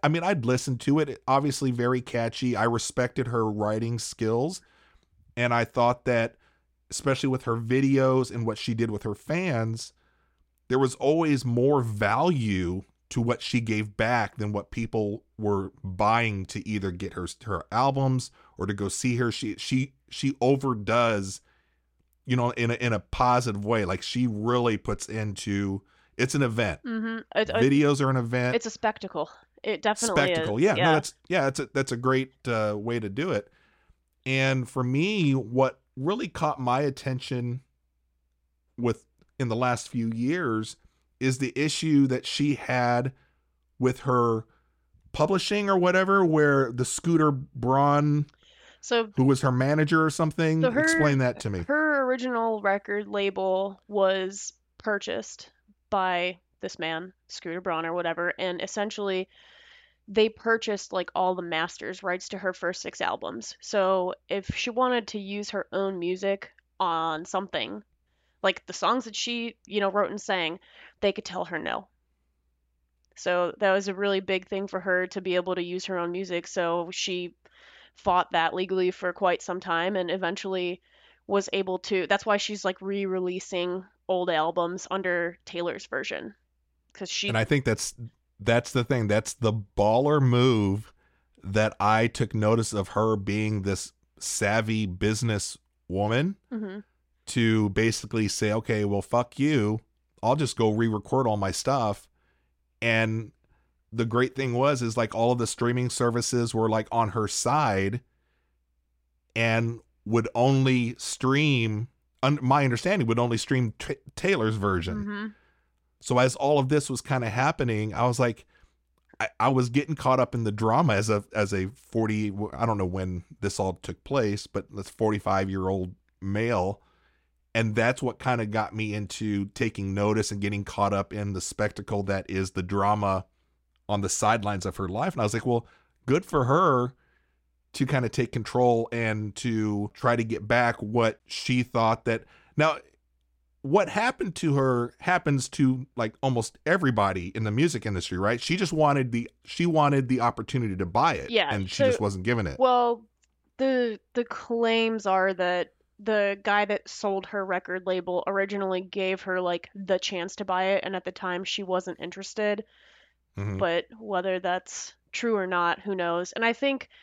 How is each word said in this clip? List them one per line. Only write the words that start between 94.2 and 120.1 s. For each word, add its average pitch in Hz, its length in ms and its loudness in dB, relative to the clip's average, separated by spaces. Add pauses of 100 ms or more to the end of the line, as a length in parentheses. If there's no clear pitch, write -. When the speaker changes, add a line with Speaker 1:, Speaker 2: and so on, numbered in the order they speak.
Speaker 1:
business 104 720 -2 (280)
woman 110 500 0 (140)
Speaker 2:
Mm-hmm. 214 280 -8 (480)
Speaker 1:
to 110 420 2
basically 110 580 0
say, 107 240 0
"Okay, 110 320 -2
well, 101 200 0
fuck - 340 -2
you. 117 420 2 (440)
I'll 120 120 2
just 147 220 -2
go 110 140 4
re-record 113 560 0
all 107 100 0
my 98 140 -2
stuff." 117 580 -2 (720)
And 113 500 0 (600)
the 117 120 0
great 120 300 0
thing 131 180 -2
was, 131 280 2
is, 113 160 -2
like, 113 160 0
all 117 180 4
of 123 60 2
the 120 80 0
streaming 120 460 0
services 120 640 0
were, 110 120 2
like, 110 240 0
on 117 180 2
her 107 180 -2
side 113 760 0 (1300)
and 113 460 0 (240)
would 110 280 2
only 131 640 4
stream, 127 920 0 (340)
un-, 143 180 2
my 135 220 4
understanding, 131 440 0
would 113 120 2
only 120 180 0
stream 120 400 -2
T-, - 200 -8 (180)
Taylor's 120 400 0
version. 95 420 0
Speaker 2:
Mm-hmm. 208 300 -8 (760)
Speaker 1:
So 127 140 0
as 127 180 4
all 143 220 2
of 131 120 2
this 143 200 2
was 127 120 -4
kinda 127 280 -2
happening, 117 640 0
I 120 140 2
was 120 120 0
like, 120 280 0 (720)
I, 110 100 -2 (100)
I 123 100 4
was 127 200 4
getting 139 240 0
caught 131 260 2